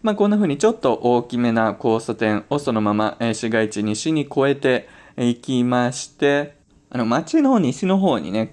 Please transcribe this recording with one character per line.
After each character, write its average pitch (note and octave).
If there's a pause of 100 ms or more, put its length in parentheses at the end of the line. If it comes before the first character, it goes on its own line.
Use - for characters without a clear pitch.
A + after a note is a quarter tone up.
ま G#3+
あ、 -
こ G#3
ん G#3
な G#3
風 G#3
に C#3+
ち F3+
ょ A3+
っ A3+
と -
大 A#2+
き A#2+
め A#2+
な A2
交 A2+
差 A2+
点 G#2+
を C#3+
そ C#3+
の A2
ま G#2
ま、 G#2+
え A#2
ー、 -
市 A#2
街 A2
地 G#2
西 A2
に D#3
越 C#3
え C#3
て、 C3 (300)
え B2+
ー、 A#2+
行 A#2+
き B2+
ま B2
し -
て、 D3 (360)
あ A#2
の、 A#2+
街 D#3
の C4
西 C3
の F#3+
方 F3
に D#2
ね、 A2